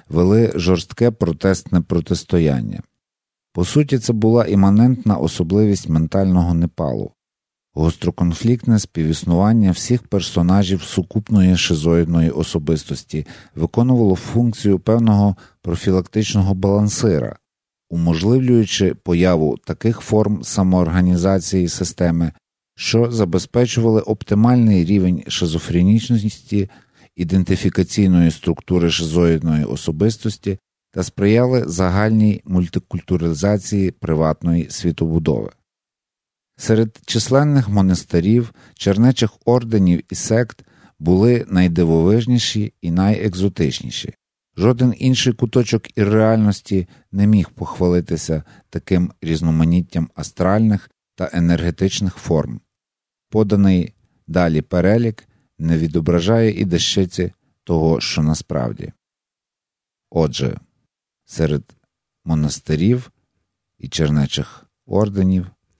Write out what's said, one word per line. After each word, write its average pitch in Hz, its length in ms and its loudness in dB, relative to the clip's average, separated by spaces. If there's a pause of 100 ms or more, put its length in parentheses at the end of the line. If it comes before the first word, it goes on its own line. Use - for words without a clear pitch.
вели 98 460 2
жорстке 90 560 0
протестне 90 720 -2
протистояння. 80 1000 -2 (720)
По 87 120 -2
суті, 139 340 0
це 117 140 -2
була 110 320 4
іманентна 104 720 4
особливість 90 720 0
ментального 87 640 2
Непалу. 73 580 -4 (640)
Гостроконфліктне 87 1040 0
співіснування 90 920 0
всіх 120 320 -4
персонажів 92 800 0
сукупної 95 760 0
шизоїдної 82 720 0
особистості 76 960 -6 (300)
виконувало 117 600 2
функцію 107 640 -2
певного 107 560 2 (260)
профілактичного 92 920 -2
балансира, 98 840 0 (540)
уможливлюючи 98 1040 0
появу 85 720 0
таких 110 340 -4
форм 107 440 0
самоорганізації 90 1200 0
системи, 85 640 -2 (440)
що 117 360 0
забезпечували 110 920 0
оптимальний 110 840 2
рівень 92 420 0
шизофренічності, 101 1400 -2 (460)
ідентифікаційної 90 1160 2
структури 85 580 -2
шизоїдної 80 720 0
особистості 98 960 -4 (340)
та 92 120 -6
сприяли 120 640 2
загальній 101 800 0
мультикультуралізації 90 1500 -2
приватної 80 800 -2
світобудови. 80 800 -2 (1080)
Серед 110 480 0
численних 135 640 0
монастирів, 98 840 0 (200)
чернечих 110 720 0
орденів 110 640 2
і 87 60 -10
сект - 500 -4 (340)
були 101 480 2
найдивовижніші 92 1300 0
і 85 100 -6
найекзотичніші. 92 1200 -2 (440)
Жоден 120 400 2
інший 127 360 0
куточок 113 640 -2
ірреальності 107 920 0 (240)
не 101 160 0
міг 104 220 2
похвалитися 82 960 -2 (260)
таким 90 420 -2 (100)
різноманіттям 82 920 0
астральних 101 720 -2 (260)
та 92 180 -6
енергетичних 85 840 -2
форм. 73 460 -4 (680)
Поданий 98 640 2 (340)
далі 82 340 0
перелік 107 640 0 (360)
не 80 180 0
відображає 85 840 0
і 107 60 -2
дещиці 87 640 -2 (320)
того, 80 360 0
що - 240 -4
насправді. 71 720 -4 (1160)
Отже, 67 480 -2 (680)
серед 76 380 -4 (640)
монастирів 80 840 -2 (640)
і - 100 -16
чернечих 73 800 -4 (200)
орденів 95 600 -2 (320)